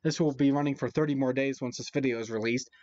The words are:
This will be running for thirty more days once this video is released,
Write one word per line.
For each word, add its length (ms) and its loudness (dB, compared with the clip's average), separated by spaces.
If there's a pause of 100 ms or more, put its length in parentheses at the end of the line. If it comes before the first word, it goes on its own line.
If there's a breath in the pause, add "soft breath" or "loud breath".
This 160 0
will 160 2
be 160 4
running 240 0
for 120 -4
thirty 280 0
more 180 0
days 300 -2
once 140 -6
this 140 -10
video 280 0
is 100 -8
released, 400 -2 (140 soft breath)